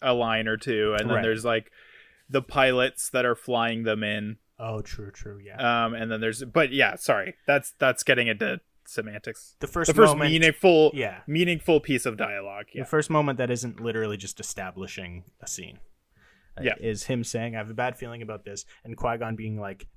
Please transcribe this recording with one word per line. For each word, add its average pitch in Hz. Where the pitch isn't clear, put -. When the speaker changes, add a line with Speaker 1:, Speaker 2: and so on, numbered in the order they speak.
Speaker 1:
a 131
line 113
or 110
two, 107
and 110
then 110
Speaker 2:
Right. 104
Speaker 1:
there's, 110
like, 113
the 131
pilots 131
that 123
are 120
flying 117
them 107
in. 104
Speaker 2:
Oh, 110
true, 101
true, 101
yeah. 117
Speaker 1:
Um, 113
and 113
then 110
there's, 113
but 135
yeah, 123
sorry, 101
that's, 143
that's 131
getting 123
into 190
semantics. -
Speaker 2:
The 143
first -
Speaker 1:
The 156
first 202
Speaker 2:
moment, 147
Speaker 1:
meaningful, 160
Speaker 2:
yeah. 104
Speaker 1:
meaningful 160
piece 131
of 110
dialogue. 101
Yeah. 135
Speaker 2:
The -
first 151
moment 147
that 123
isn't 117
literally 110
just 95
establishing 90
a -
scene, -
uh, -
Speaker 1:
Yeah. 120
Speaker 2:
is 110
him 123
saying, 113
"I 113
have 107
a 110
bad 123
feeling 117
about 110
this," 101
and 113
Qui-Gon 117
being 107
like, 98